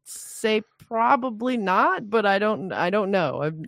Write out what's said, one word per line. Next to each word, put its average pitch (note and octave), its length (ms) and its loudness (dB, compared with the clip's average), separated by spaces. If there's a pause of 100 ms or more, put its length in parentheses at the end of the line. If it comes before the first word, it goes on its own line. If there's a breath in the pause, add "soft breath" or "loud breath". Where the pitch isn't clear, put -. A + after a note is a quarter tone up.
say - 600 -4 (260)
probably A#3+ 680 0
not, A3+ 540 0
but G#3+ 160 2
I G3 120 4
don't, G3+ 320 -2
I C#3+ 200 -2
don't G3 200 0
know. D3+ 300 0
I've D#3 160 -2 (100)